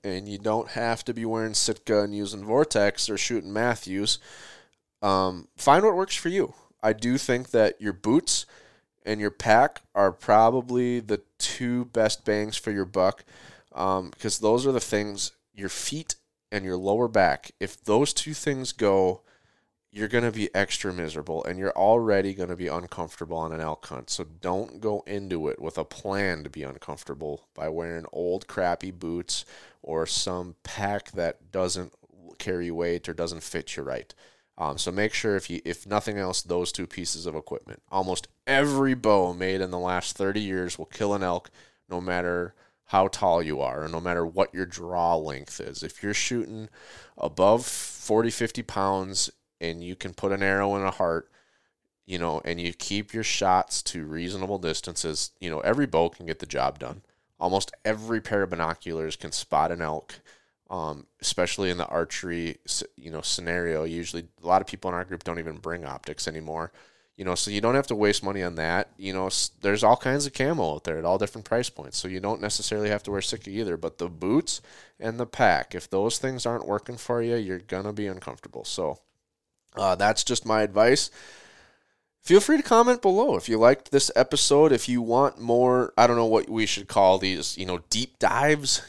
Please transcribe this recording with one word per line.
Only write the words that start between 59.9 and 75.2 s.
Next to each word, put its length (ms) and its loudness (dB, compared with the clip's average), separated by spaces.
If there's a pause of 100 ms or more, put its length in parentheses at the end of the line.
um, 360 -8 (140)
especially 480 -2
in 80 -2
the 100 -4
archery, 800 -4
s-, 200 -6 (120)
you 140 -18
know, 100 -8
scenario. 640 -2
Usually, 440 -8 (140)
a 40 -12
lot 160 6
of 40 -10
people 220 -8
in 60 -2
our 100 -4
group 200 -12
don't 140 -6
even 200 -8
bring 260 -8
optics 420 -10
anymore. 460 -8 (440)
You 100 -10
know, 80 0
so 160 -2
you 100 -2
don't 140 2
have 140 2
to 60 -2
waste 300 2
money 180 -4
on 120 -4
that. 420 0
You 160 -8
know, 140 -2
s-, 240 -2 (100)
there's 240 2
all 120 8
kinds 280 0
of 80 -6
camo 440 0
out 80 -12
there 120 -4
at 80 -4
all 140 2
different 260 -4
price 240 -2
points, 300 -10
so 100 -6
you 120 -6
don't 200 -4
necessarily 480 -2
have 140 0
to 80 -8
wear 100 -2
Sitka 300 -6
either. 260 -4
But 220 -8
the 100 -4
boots 540 0 (360)
and 220 -6